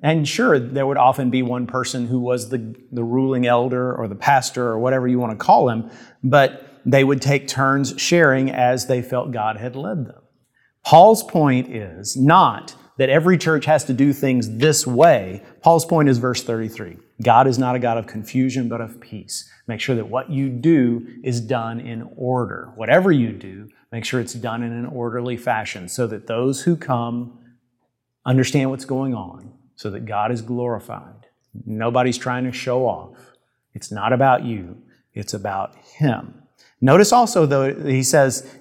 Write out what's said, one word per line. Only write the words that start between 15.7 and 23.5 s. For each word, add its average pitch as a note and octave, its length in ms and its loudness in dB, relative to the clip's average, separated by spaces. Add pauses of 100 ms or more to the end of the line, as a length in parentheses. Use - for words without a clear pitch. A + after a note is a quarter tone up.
point D#3 240 4
is B2 100 4
verse B2 240 -4
thirty-three. A2+ 540 -8 (260)
God A#2+ 240 6
is B2 100 2
not B2+ 180 0
a B2+ 40 -4
God A#2+ 180 -2
of A2 80 -6
confusion, B2 640 -4
but A#2 120 -6
of A2+ 180 -14
peace. - 500 -16 (180)
Make A2+ 120 -8
sure C3 160 -2
that A2 140 -6
what B2+ 200 -6
you C3+ 200 -4
do B2 580 2 (160)
is A#2+ 160 -4
done A#2 400 -6
in A#2 380 -12
order. B2 580 -6
Whatever D3 360 4
you A#2+ 200 2
do, G2 380 -16 (220)